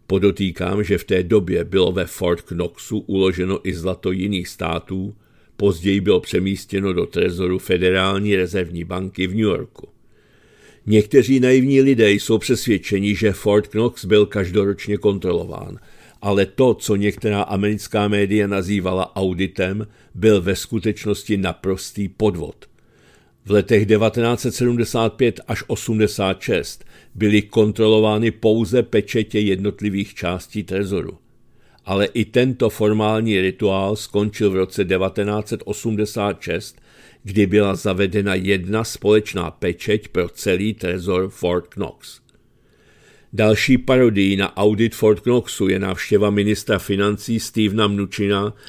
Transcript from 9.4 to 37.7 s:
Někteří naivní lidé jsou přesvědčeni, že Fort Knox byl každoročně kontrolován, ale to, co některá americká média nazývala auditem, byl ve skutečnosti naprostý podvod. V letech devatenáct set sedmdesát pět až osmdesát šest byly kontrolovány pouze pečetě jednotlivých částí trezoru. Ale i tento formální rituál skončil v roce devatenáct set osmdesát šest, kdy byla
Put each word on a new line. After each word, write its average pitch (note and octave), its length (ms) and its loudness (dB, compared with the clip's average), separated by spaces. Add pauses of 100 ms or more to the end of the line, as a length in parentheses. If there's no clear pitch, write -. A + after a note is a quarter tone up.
Někteří A#2 540 4
naivní C3 420 4
lidé A#2 300 4
jsou G#2+ 260 0
přesvědčeni, G2+ 800 0
že G2+ 180 0
Fort G#2 340 0
Knox A#2 380 -4
byl G#2 200 4
každoročně G2 720 -2
kontrolován, F#2 800 -4 (440)
ale G2+ 240 2
to, B2+ 280 2
co - 220 -2
některá G2+ 460 -2
americká G#2 640 -2
média G2+ 400 0
nazývala F#2 680 -2
auditem, F#2+ 720 -2 (280)
byl G2+ 260 4
ve F#2 140 -2
skutečnosti G#2 800 -4
naprostý F#2+ 720 -4
podvod. F2+ 480 -2 (880)
V F#2+ 60 -8
letech G#2 340 4
devatenáct A2+ 560 2
set A#2+ 100 -2
sedmdesát A#2 640 0
pět A#2+ 340 0
až A2 200 -6
osmdesát G#2 760 0
šest - 440 -4 (300)
byly G#2 260 2
kontrolovány G#2+ 880 2
pouze A2 520 2
pečetě G#2+ 560 -2
jednotlivých G2 760 -2
částí F#2 500 -6
trezoru. F#2+ 540 -4 (680)
Ale G2 200 0
i G#2+ 200 -2
tento B2 440 2
formální G#2+ 720 2
rituál G2 540 0
skončil G#2 540 -2
v F#2+ 60 0
roce F#2+ 280 -2
devatenáct G2 640 -2
set G#2+ 180 -6
osmdesát G#2 760 -4
šest, - 400 -8 (420)
kdy G2 240 2
byla G2+ 280 2